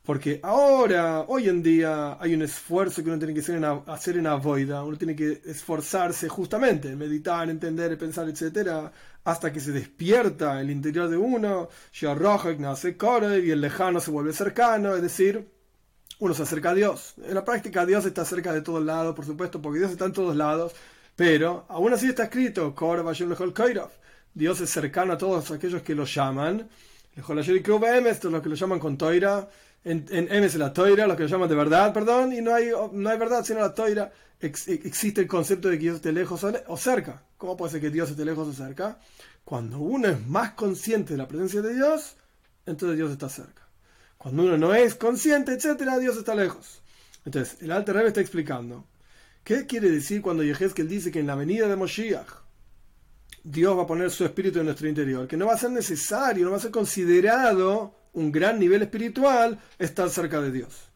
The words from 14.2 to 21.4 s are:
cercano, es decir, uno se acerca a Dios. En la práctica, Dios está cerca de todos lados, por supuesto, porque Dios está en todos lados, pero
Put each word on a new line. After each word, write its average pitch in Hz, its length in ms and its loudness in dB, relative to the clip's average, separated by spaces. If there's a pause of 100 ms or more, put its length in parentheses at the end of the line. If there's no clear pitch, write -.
cercano, 202 640 2
es 175 60 0
decir, 196 440 2 (760)
uno 190 120 2
se 147 120 -2
acerca 156 260 -2
a 180 40 2
Dios. 202 480 0
En 190 120 -8
la 190 100 -2
práctica, 208 400 -2
Dios 190 220 2
está 180 180 -2
cerca 175 300 -4
de 156 80 -2
todos 160 200 -4
lados, 160 320 -2
por 151 120 -10
supuesto, 160 340 -6
porque 151 200 -4
Dios 190 100 0
está 180 160 -4
en 190 80 -4
todos 180 200 0
lados, 156 380 0 (440)
pero 170 520 4